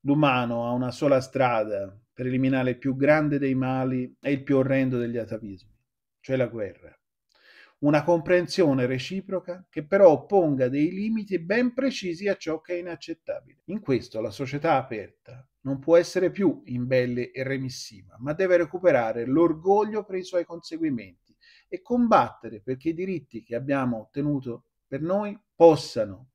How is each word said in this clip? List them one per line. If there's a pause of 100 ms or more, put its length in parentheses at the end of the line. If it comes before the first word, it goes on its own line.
L'umano
ha
una
sola
strada (140)
per
eliminare
il
più
grande
dei
mali
e
il
più
orrendo
degli
atavismi, (460)
cioè
la
guerra. (840)
Una
comprensione
reciproca
che
però
ponga
dei
limiti
ben
precisi
a
ciò
che
è
inaccettabile.
In
questo
la
società
aperta (140)
non
può
essere
più
imbelle
e
remissiva,
ma
deve
recuperare
l'orgoglio
per
i
suoi
conseguimenti (320)
e
combattere
perché
i
diritti
che
abbiamo
ottenuto (220)
per
noi (160)
possano